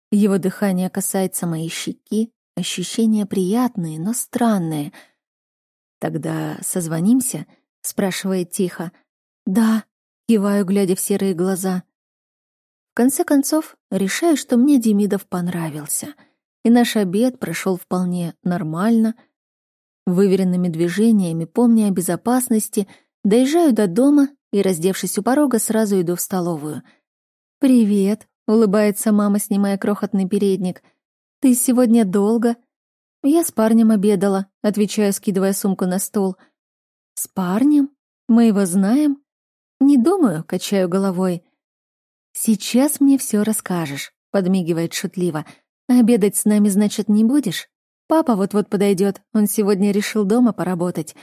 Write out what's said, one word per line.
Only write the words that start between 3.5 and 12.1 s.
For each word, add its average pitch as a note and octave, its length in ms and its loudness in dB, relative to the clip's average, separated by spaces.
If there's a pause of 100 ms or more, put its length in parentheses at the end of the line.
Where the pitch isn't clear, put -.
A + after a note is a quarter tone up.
но G3+ 120 -4
странные. E3+ 800 -4 (1080)
«Тогда D#3+ 640 -6
созвонимся?» F3 840 -2 (360)
спрашивает F#3 680 -4
тихо. F3 400 -6 (560)
«Да», A3 380 0 (440)
киваю, G3+ 360 2
глядя F#3+ 300 0
в F#3 60 -4
серые F#3+ 320 -2
глаза. F#3 520 -4 (1080)